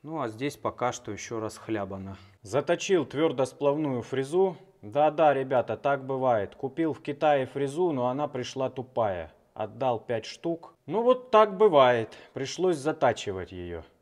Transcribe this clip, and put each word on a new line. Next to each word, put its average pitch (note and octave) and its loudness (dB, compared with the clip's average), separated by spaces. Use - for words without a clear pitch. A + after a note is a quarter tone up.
Ну D3+ -8
а B2 -4
здесь B2 -6
пока A#2+ -2
что - -12
еще A2 -8
расхлябано. G2 -6
Заточил D3 0
твердосплавную C#3+ 0
фрезу. D3 -2
Да-да, D3 4
ребята, C3 0
так C#3 -2
бывает. B2+ 0
Купил D3 -4
в - -12
Китае D3 0
фрезу, C#3+ -2
но B2+ 0
она C#3 -2
пришла B2+ -6
тупая. G#2+ -4
Отдал A2+ -4
пять A2+ -6
штук. - -8
Ну G3+ -2
вот B3+ 2
так G#3+ 6
бывает. C3 6
Пришлось D#3+ -2
затачивать A2+ -2
ее. F2 -10